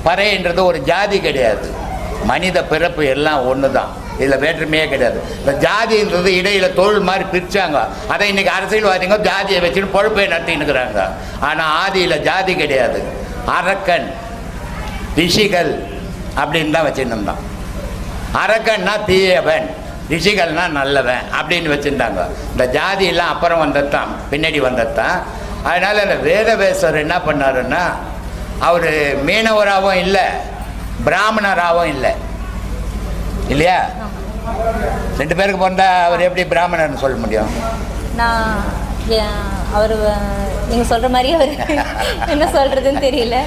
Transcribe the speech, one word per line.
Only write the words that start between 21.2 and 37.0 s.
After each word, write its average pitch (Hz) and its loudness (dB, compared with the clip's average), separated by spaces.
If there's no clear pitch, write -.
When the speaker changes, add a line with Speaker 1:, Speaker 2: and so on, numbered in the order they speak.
Speaker 1:
அப்படின்னு 160 0
வச்சிருந்தாங்க. 123 0
இந்த 127 2
ஜாதி 180 0
எல்லாம் 170 2
அப்புறம் 165 2
வந்தது 143 2
தான், 123 0
பின்னாடி 151 0
வந்தது 117 0
தான். 156 0
அதனால 190 2
இந்த 185 0
வேதவேசர் 185 2
என்ன 156 0
பண்ணாருன்னா, 139 0
அவரு 151 2
மீனவராகவும் 202 2
இல்ல, 185 2
பிராமணராகவும் 175 2
இல்ல, 131 0
இல்லையா? 160 4
Speaker 2:
ஆமா. - -6
Speaker 1:
ரெண்டு 160 0
பேருக்கு 190 2
பிறந்தா 185 4
அவர் 175 2
எப்படி 180 2
பிராமணர்னு 165 2
சொல்ல 131 0